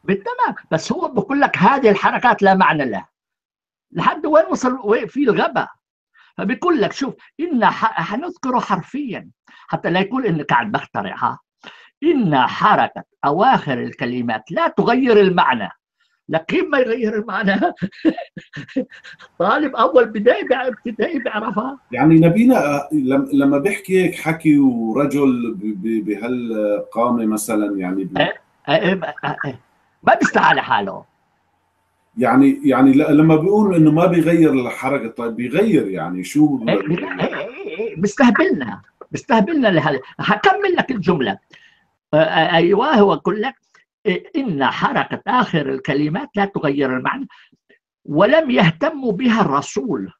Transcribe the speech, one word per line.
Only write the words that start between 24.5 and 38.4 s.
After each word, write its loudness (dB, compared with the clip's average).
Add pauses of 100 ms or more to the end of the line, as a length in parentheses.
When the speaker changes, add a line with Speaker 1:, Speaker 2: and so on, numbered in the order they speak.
Speaker 2:
ورجل 0
ب-، -8
ب-، -2
بهالقامة -4
مثلًا -2
يعني -4
ب- -8
Speaker 1:
إيه، -4 (260)
إيه، 2
إيه، -4
إيه. -10 (420)
ما 6
بيستحى 2
لحاله. -4 (1120)
Speaker 2:
يعني، 4
يعني 6
ل-، 4
لما 6
بيقول 2
إنه 6
ما 4
بيغير 4
الحركة، -4
طيب -8
بيغير 0
يعني -8
شو؟ 2 (100)
Speaker 1:
إيه، -2
بيغ-، -6
إيه، -4
إيه، -12
إيه، -8
بيستهبلنا، 0 (280)